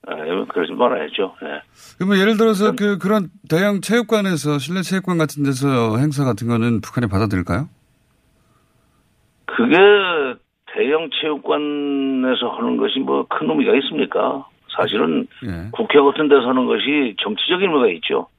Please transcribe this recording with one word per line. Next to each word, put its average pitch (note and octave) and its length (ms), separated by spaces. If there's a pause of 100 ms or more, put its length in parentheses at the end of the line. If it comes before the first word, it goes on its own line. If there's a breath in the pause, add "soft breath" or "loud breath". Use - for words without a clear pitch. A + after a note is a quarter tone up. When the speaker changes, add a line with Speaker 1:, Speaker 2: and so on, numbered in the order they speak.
(100)
Speaker 1:
에, D#2 160
이번 F2+ 200
그러지 E2 260
말아야죠. F2 680
예. D2 180 (360 loud breath)
Speaker 2:
그러면 F#3+ 220
예를 G#3 180
들어서 G#3+ 360
Speaker 1:
그럼 - 20
Speaker 2:
그, G3+ 220
그런 F#3+ 320 (200)
대형 G3 300
체육관에서, F#3+ 800
실내 E3+ 220
체육관 F3+ 360
같은 D3+ 260
데서 C3 560
행사 C#3+ 260
같은 A#2 240
거는 A#2 320
북한이 A#2+ 260
받아들일까요? G2 640 (1800)
Speaker 1:
그게 E3 320 (1000)
대형 D3+ 340 (120)
체육관에서 C#3+ 1400
하는 B2 180
것이 B2+ 240
뭐 C#3 300
큰 - 200
의미가 B2 240 (100)
있습니까? C3+ 600 (300)
사실은 - 520 (180)
Speaker 2:
예. F#2 260
Speaker 1:
국회 A2+ 280
같은 C#3+ 280
데서 C#3 220
하는 B2+ 160
것이 A#2+ 580
정치적 D#3 380
의미가 D3+ 340
있죠. - 320 (120)